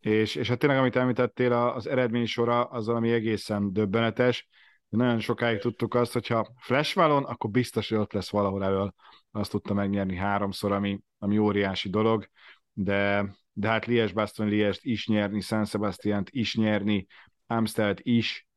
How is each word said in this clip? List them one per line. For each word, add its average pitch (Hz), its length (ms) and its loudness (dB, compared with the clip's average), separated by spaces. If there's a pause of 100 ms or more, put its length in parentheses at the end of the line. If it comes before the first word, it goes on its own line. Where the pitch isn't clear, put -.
És, 107 320 2
és 104 140 -4
hát 120 100 0
tényleg, 139 200 4
amit 131 180 2
említettél, 123 560 2
a-, 120 220 2
az 120 120 -8
eredmény 120 400 0
sora 120 380 0
az 117 220 -6
valami 117 260 0
egészen 107 600 -2
döbbenetes. 113 760 2 (400)
Nagyon 117 320 2
sokáig 113 380 0
tudtuk 117 360 -4
azt, 120 180 2
hogyha 113 440 -2
Flash 139 380 -2
van, 151 300 4
akkor 113 260 -6
biztos, 113 380 -2
hogy 110 100 0
ott 104 140 -2
lesz 98 180 -4
valahol 98 340 0
elől. 98 300 0 (360)
Azt 104 200 -6
tudta 104 240 -4
megnyerni 98 420 -2
háromszor, 101 560 -2
ami, 101 280 -2 (180)
ami 104 200 0
óriási 101 520 0
dolog, 110 380 0 (440)
de, 101 600 0 (200)
de 107 160 -4
hát 110 180 0
Liège-Bastogne-Liège-t 104 960 0
is 110 220 -4
nyerni, 104 340 0
San 107 240 -2
Sebastiánt 101 640 -2
is 117 260 -4
nyerni, 107 500 0 (400)
Amstelt 110 560 0
is 117 440 0 (100)